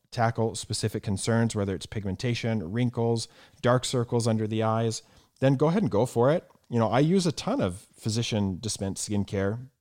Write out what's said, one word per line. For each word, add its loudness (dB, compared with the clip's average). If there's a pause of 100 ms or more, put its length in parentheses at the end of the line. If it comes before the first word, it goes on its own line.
(100)
tackle 0
specific -4
concerns, 0
whether 0
it's -8
pigmentation, -4
wrinkles, 0 (340)
dark 4
circles 0
under 2
the -2
eyes, 0 (380)
then 4
go 4
ahead 2
and 0
go 2
for 4
it. 0 (240)
You 0
know, 4
I 2
use 4
a 2
ton -4
of -2 (100)
physician -2
dispensed -6
skincare -2 (220)